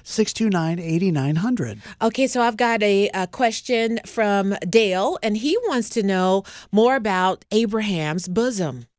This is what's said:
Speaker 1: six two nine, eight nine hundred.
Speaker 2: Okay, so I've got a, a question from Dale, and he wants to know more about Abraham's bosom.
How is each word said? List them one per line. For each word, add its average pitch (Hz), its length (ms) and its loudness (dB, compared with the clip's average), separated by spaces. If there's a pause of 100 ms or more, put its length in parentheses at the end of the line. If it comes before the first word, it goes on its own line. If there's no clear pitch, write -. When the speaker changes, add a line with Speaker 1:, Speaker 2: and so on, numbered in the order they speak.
Speaker 1:
six - 280 -2
two 226 180 0
nine, 170 300 0
eight 165 220 -2 (100)
nine 147 260 0
hundred. 170 440 -2 (200)
Speaker 2:
Okay, 240 260 2
so 247 160 0
I've 233 120 2
got 226 280 0
a, 202 320 4
a 185 120 -2
question 226 760 -2
from 202 500 0 (140)
Dale, 214 540 2
and 214 140 0
he 294 200 0 (100)
wants 247 220 -2
to 220 140 -2
know 190 400 2 (280)
more 233 240 4
about 190 560 0
Abraham's 202 800 0
bosom. 180 560 -2 (140)